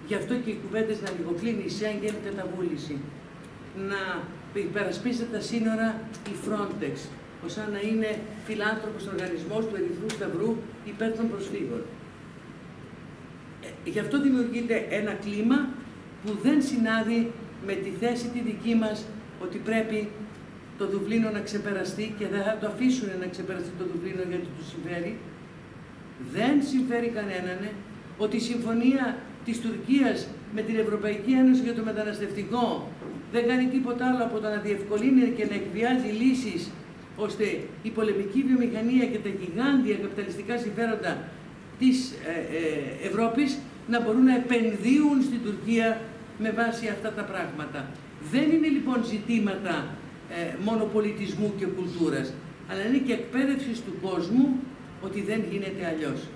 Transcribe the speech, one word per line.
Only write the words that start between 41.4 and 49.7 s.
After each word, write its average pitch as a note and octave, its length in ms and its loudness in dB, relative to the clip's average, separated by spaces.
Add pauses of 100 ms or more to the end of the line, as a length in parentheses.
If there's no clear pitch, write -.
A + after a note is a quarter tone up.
της, B3+ 320 6
ε, E3 240 -6 (240)
ε, D3+ 480 -2
Ευρώπης A3+ 520 2 (280)
να A#3 140 2
μπορούν A3+ 220 6
να B3+ 120 10
επενδύουν A#3+ 840 4 (100)
στην A#3 180 -2
Τουρκία A3+ 560 2 (380)
με G#3+ 120 0
βάση A3+ 360 0
αυτά G#3 240 -2
τα G#3 200 -6
πράγματα. D3 580 -6 (420)
Δεν D4+ 200 6
είναι D#4+ 160 6
λοιπόν B3+ 380 4
ζητήματα, G3 880 0 (340)